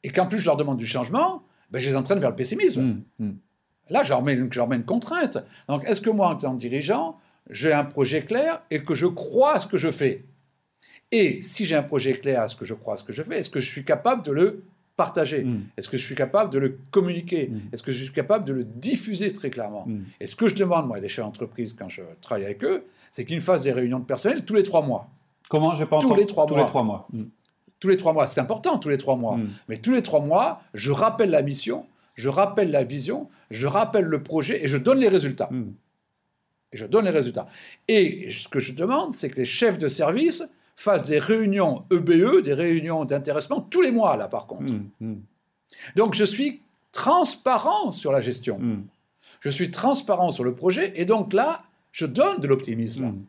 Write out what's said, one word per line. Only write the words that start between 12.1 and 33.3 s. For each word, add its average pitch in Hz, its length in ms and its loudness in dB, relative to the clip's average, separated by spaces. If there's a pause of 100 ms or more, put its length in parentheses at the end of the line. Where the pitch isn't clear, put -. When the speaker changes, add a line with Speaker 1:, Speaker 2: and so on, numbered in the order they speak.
Speaker 1:
clair 127 300 0
à 107 40 0
ce 110 80 -8
que - 100 -12
je 113 100 -8
crois 107 200 -8
à - 40 -6
ce - 40 -14
que - 100 -14
je 131 100 -8
fais, - 160 -4
est-ce 147 120 -4
que 139 80 -4
je 127 100 -4
suis 139 160 -10
capable 196 400 0
de 151 60 -6
le 180 320 2 (340)
partager ? 151 460 0
Speaker 2:
Mm. 117 200 -2 (140)
Speaker 1:
Est-ce - 120 -10
que 135 80 -6
je 123 80 -4
suis 135 100 -10
capable 135 380 0
de 139 80 0
le 135 180 -2 (140)
communiquer ? 175 560 0
Speaker 2:
Mm. 110 120 -6 (120)
Speaker 1:
Est-ce 120 100 -12
que - 80 -8
je 131 140 -6
suis - 80 -14
capable 202 320 0
de 139 80 -4
le 127 100 -4
diffuser 190 680 -4
très 139 180 -6
clairement ? 104 380 -8
Speaker 2:
Mm. 104 140 -6 (180)
Speaker 1:
Et 120 80 -8
ce - 80 -6
que 226 100 2
je 185 80 4
demande, 175 320 2
moi, 113 120 -6
à - 20 -8
des 98 80 -8
chefs 110 160 -6
d'entreprise, 110 520 -8
quand 95 120 -14
je 92 140 -14 (180)
travaille - 240 -4
avec 202 180 -8
eux, - 220 -2 (260)
c'est 127 140 -10
qu'ils 160 140 -4
me - 20 -2
fassent 170 240 2
des 135 80 2
réunions 123 260 0
de 123 60 -6
personnel 214 400 0
tous 208 100 -6
les 202 80 6
trois 170 200 2
mois. 123 260 -4 (400)
Speaker 2:
Comment ? 160 260 4
J'ai 156 120 -2
pas - 120 4
Speaker 1:
Tous 277 80 4
Speaker 2:
entendu. 208 140 6
Speaker 1:
les 208 60 6
trois 165 200 2
Speaker 2:
Tous 151 80 0
Speaker 1:
mois. 147 80 6
Speaker 2:
les 117 60 4
trois 123 160 2
mois. 101 280 -4
Mm. 110 100 -8 (580)
Speaker 1:
Tous 185 80 0
les 190 80 6
trois 190 160 2
mois. 202 160 2
C'est - 120 0
important, - 380 -2
tous 147 120 -4
les 139 80 2
trois 135 180 0
mois. 117 220 -2
Speaker 2:
Mm. 107 100 -2 (200)
Speaker 1:
Mais 110 100 -8
tous 220 120 -2
les 254 120 4
trois 151 180 2
mois, 190 420 2 (120)
je 113 180 -2
rappelle 214 380 2
la 151 120 4
mission, 143 440 -4 (280)
je 120 140 -4
rappelle 196 420 2
la 139 140 4
vision, 147 440 -6 (220)